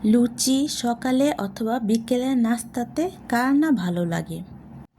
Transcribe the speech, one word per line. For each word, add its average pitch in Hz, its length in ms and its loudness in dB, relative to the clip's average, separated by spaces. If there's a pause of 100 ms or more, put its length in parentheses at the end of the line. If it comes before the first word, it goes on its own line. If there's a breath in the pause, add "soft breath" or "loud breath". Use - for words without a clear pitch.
(120)
লুচি 247 460 2 (240)
সকালে 254 460 0 (180)
অথবা 220 300 -2 (140)
বিকেলে 247 400 0 (160)
নাস্তাতে 240 580 -2 (280)
কার 247 180 2 (120)
না 320 80 2 (140)
ভালো 175 200 0 (100)
লাগে? 165 260 -6 (580)